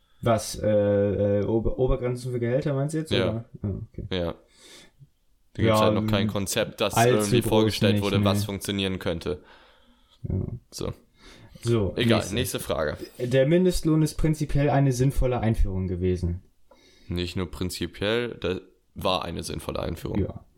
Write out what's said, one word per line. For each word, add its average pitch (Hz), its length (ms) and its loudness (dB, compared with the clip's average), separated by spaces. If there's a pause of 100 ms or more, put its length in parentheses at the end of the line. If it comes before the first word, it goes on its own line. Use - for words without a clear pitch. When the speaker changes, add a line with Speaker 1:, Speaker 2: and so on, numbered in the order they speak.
(220)
Speaker 1:
Was, 113 340 0
äh, 101 840 2
äh, 98 40 -2
Ober-, 110 340 0
Obergrenzen 127 540 0
für 120 80 -4
Gehälter 135 340 0
meinst 143 200 -2
du 156 40 -2
jetzt, 160 140 -4
Speaker 2:
Ja. 95 180 2
Speaker 1:
oder? 113 140 -6 (180)
Ah, 104 60 -4 (240)
okay. - 180 -12
Speaker 2:
Ja. 87 240 -2 (1200)
Da - 100 -4
gibt's 110 160 4
Speaker 1:
Ja, - 60 6
Speaker 2:
halt 107 100 4
noch 107 140 0
kein 101 140 2
Speaker 1:
ähm, 107 60 0
Speaker 2:
Konzept, 104 520 -2
das 104 140 0
Speaker 1:
allzu 120 240 6
Speaker 2:
irgendwie 107 240 2
Speaker 1:
groß 110 60 -2
Speaker 2:
vorgestellt 107 460 4
Speaker 1:
nicht, 104 80 2
Speaker 2:
wurde, 101 220 2
was 101 160 2
Speaker 1:
nee. 101 60 -2
Speaker 2:
funktionieren 98 520 -2
könnte. 85 420 -4 (880)
Speaker 1:
Ja. - 60 -2 (380)
Speaker 2:
So. - 200 -8 (720)
Speaker 1:
So, 117 340 0
Speaker 2:
Egal, 117 220 4
Speaker 1:
nächste. 92 160 -4
Speaker 2:
nächste 123 260 -4
Frage. 76 360 -4 (220)
Speaker 1:
Der 131 280 2
Mindestlohn 165 560 4
ist 151 140 0
prinzipiell 147 520 2
eine 139 240 4
sinnvolle 123 480 2
Einführung 101 460 2
gewesen. 90 560 -2 (680)
Speaker 2:
Nicht 87 280 -4
nur 92 140 -4
prinzipiell, 101 880 -4
das 92 200 -2 (340)
war 92 300 -2
eine 85 180 -8
sinnvolle - 380 -8
Einführung. - 400 -4
Speaker 1:
Ja, - 240 -6 (140)